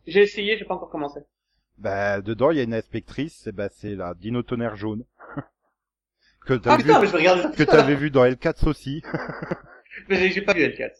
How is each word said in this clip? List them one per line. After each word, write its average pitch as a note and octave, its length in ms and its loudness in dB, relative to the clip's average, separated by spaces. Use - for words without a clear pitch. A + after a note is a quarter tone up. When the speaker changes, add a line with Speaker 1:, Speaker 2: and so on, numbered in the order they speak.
Speaker 1:
J'ai E3+ 140 2
essayé, G#3 380 0
j'ai G3 80 -14
pas F#3+ 80 -6
encore E3+ 160 -12
commencé. D3 300 -10
Speaker 2:
Bah, G2+ 420 -2
dedans, A2+ 300 0
il D#3+ 80 0
y - 20 0
a - 20 0
une A#2 120 -4
inspectrice, A2+ 720 -8
et A2 60 -8
bah, G2 200 -6
c'est G#2 220 -12
la F2+ 200 -8
Dino A2 280 -6
Tonnerre A#2 340 -6
Jaune. G#2+ 280 -8
<laughs> - 60 -10
Que C#3 80 0
t'as - 200 2
Speaker 1:
Ah, - 20 6
putain, - 180 6
Speaker 2:
vu, - 60 6
Speaker 1:
mais G3+ 60 2
je G3+ 60 -2
vais F3 60 0
regarder F3 240 4
ça D4+ 80 0
Speaker 2:
que - 60 -10
Speaker 1:
tout D#3 60 4
à - 40 2
l'heure. D3+ 180 6
Speaker 2:
t'avais C#3+ 100 2
vu D3 160 -2
dans C3 140 6
L B2+ 120 2
quatre - 320 0
aussi. D3 380 -6
<laughs> - 1040 -12
Speaker 1:
Mais F#3+ 80 2
j'ai, F#3 140 2
j'ai F#3 100 -4
pas G3+ 140 2
vu E3 80 2
L B2+ 120 0
quatre, - 260 -10